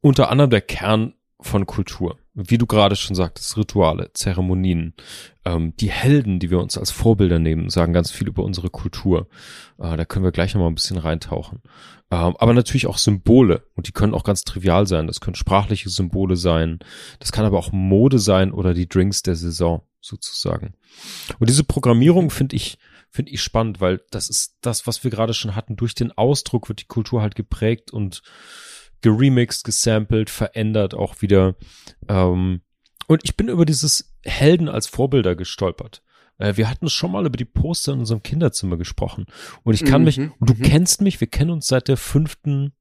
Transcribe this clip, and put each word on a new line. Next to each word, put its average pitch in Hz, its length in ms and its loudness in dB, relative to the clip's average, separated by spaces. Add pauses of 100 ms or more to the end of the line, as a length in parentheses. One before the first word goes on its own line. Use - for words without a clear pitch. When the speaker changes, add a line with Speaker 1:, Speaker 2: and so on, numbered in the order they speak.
Speaker 1:
unter 135 300 4
anderem 139 180 4
der 107 120 4
Kern 107 520 -4 (260)
von 98 260 -2
Kultur. - 520 -6 (160)
Wie 113 240 0
du 117 80 2
gerade 101 300 2
schon 95 200 -6
sagtest, - 420 -4
Rituale, 90 560 0
Zeremonien, 92 800 -2 (520)
ähm, 82 320 -2
die 104 140 -2
Helden, 123 480 2
die 90 100 -4
wir 90 100 2
uns - 180 -6
als - 140 -6
Vorbilder 95 480 2
nehmen, 80 300 0
sagen 85 240 0
ganz 87 160 2
viel - 180 -6
über 92 160 -6
unsere 90 260 -6
Kultur. - 580 -4 (500)
Äh, 82 200 -6
da 80 80 -2
können - 200 -4
wir 90 60 2
gleich - 220 -2
nochmal 87 180 0
ein 80 40 -4
bisschen - 220 -6
reintauchen. 80 640 -6 (480)
Ähm, 87 300 0
aber 117 140 6
natürlich 120 340 2
auch - 100 -6
Symbole. 107 680 4 (120)
Und 90 120 -8
die - 40 -12
können - 220 0
auch - 100 -4
ganz 101 200 -2
trivial 92 440 2
sein. 80 200 0
Das - 140 -8
können 90 140 -6
sprachliche 101 540 0
Symbole 90 460 0
sein. 82 440 0 (400)
Das - 120 -8
kann 107 140 0
aber 98 140 2
auch - 120 -6
Mode 101 480 4
sein 95 340 4
oder 90 200 0
die 87 160 -2
Drinks 95 340 2
der 90 120 -2
Saison 85 480 -2 (160)
sozusagen. - 720 -8 (680)
Und 113 100 2
diese 143 140 2
Programmierung 143 680 4
finde 135 240 -4
ich, - 220 -6 (320)
finde - 240 -8
ich 110 100 -6
spannend, 110 380 -2
weil 92 280 0
das - 200 -8
ist - 320 -6
das, - 260 -4
was - 160 -6
wir 127 80 -4
gerade 113 220 -2
schon 104 220 -6
hatten. 110 200 -8
Durch 117 200 -4
den 117 180 -4
Ausdruck 123 560 -2
wird 107 120 -8
die - 60 -18
Kultur 113 340 -2
halt 104 140 -2
geprägt - 560 -4
und 104 300 -8 (800)
geremixed, 120 640 4
gesampelt, 110 680 0
verändert 107 640 -2
auch - 280 -6
wieder. 95 340 4 (520)
Ähm, 92 540 0 (460)
und 160 160 4
ich - 120 -6
bin 214 120 -2
über 170 180 4
dieses 151 480 -2 (100)
Helden 160 460 2
als 110 180 -4
Vorbilder 123 480 0
gestolpert. - 680 -8 (340)
Äh, 101 200 -2
wir 110 120 2
hatten 147 180 -6
schon 175 240 -4
mal 190 140 -2
über 127 120 -2
die 123 80 -4
Poster - 480 -2
in 131 60 -2
unserem 113 220 -2
Kinderzimmer 123 560 -2
gesprochen. - 480 -6 (380)
Und 113 100 2
ich 104 120 0
kann 139 160 6
Speaker 2:
Mhm, 160 40 6
Speaker 1:
mich, 143 140 2
und 151 200 -4
du 120 140 4
Speaker 2:
mhm. 110 80 0
Speaker 1:
kennst 151 400 4
mich, 196 180 0
wir 113 80 -2
kennen 156 220 0
uns 165 160 -4
seit 127 220 0
der 135 100 2
fünften 139 840 -2